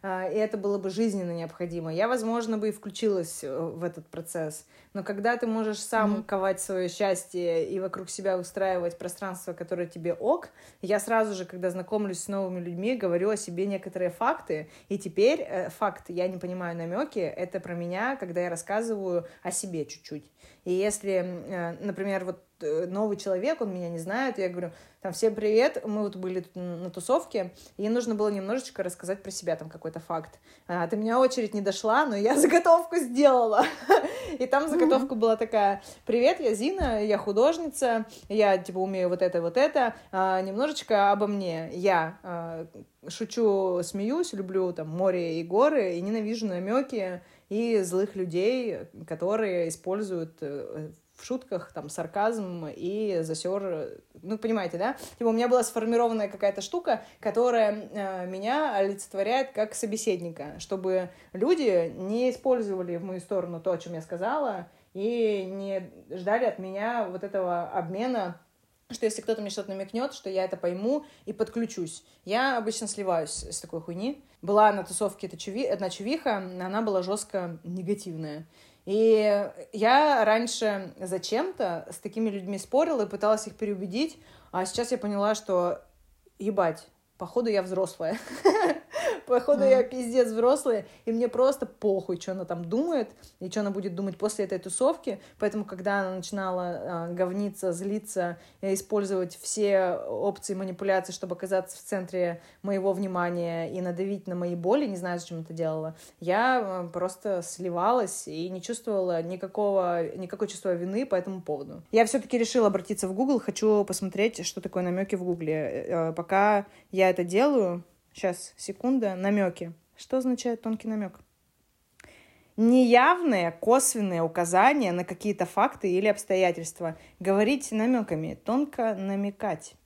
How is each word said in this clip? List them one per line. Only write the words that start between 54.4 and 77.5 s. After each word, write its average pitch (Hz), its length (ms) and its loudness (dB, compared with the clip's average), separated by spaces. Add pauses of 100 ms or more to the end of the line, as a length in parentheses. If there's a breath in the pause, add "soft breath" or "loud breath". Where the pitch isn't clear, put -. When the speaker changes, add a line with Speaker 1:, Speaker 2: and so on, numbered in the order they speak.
Speaker 1:
да? 233 160 0 (240 loud breath)
Типа, 233 100 2
у - 40 4
меня 233 140 2
была 240 160 6
сформированная 226 640 2
какая-то 202 340 0
штука, 330 420 -2 (180 loud breath)
которая, 214 720 2
э, 190 340 -4
меня 220 480 0
олицетворяет 202 760 0
как 214 240 -2
собеседника, 175 840 -2
чтобы 185 500 -2 (240 loud breath)
люди 190 600 4
не 220 360 0
использовали 202 680 0
в 170 60 -6
мою 185 160 -6
сторону 175 420 -4
то, 185 100 0
о 170 60 0
чём 170 160 -10
я 160 80 -6
сказала, 196 640 -4 (280 soft breath)
и 214 500 0
не 196 460 -6 (180)
ждали 202 360 0
от 208 140 0
меня 202 520 -4
вот 180 120 -6
этого 180 460 -2
обмена, 190 720 -2 (520)
что 233 140 -4
если 214 160 -2
кто-то 220 200 -2
мне 208 80 -6
что-то 196 220 -8
намекнёт, 196 420 -4
что - 160 -10
я 190 160 0
это 185 120 -4
пойму 202 480 -2 (200 loud breath)
и 214 80 -8
подключусь. 220 720 -4 (220 soft breath)
Я 247 320 0
обычно 220 300 -4
сливаюсь 175 640 -2
с 170 100 -8
такой 165 220 -10
хуйни. 190 420 -6 (180 loud breath)
Была 208 320 8
на 190 100 -2
тусовке 196 440 -4
эта 175 100 -12
чуви-, 208 280 -6
одна 185 240 -2
чувиха, 226 480 -2
она 185 440 -4
была 196 200 2
жёстко 185 640 -4